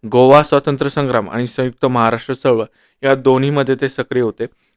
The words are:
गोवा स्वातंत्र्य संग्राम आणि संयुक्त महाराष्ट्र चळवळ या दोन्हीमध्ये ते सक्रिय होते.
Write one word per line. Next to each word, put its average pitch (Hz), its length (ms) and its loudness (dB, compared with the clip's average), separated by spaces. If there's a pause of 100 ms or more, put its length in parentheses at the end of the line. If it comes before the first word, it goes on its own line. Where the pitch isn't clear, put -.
गोवा 127 360 6
स्वातंत्र्य 139 480 -2
संग्राम 120 400 -4
आणि 120 160 -6
संयुक्त 127 400 -4
महाराष्ट्र 120 480 -2
चळवळ 117 300 0 (380)
या 135 120 0
दोन्हीमध्ये 135 680 0
ते 135 80 -2
सक्रिय 127 340 -4
होते. 113 240 -6 (300)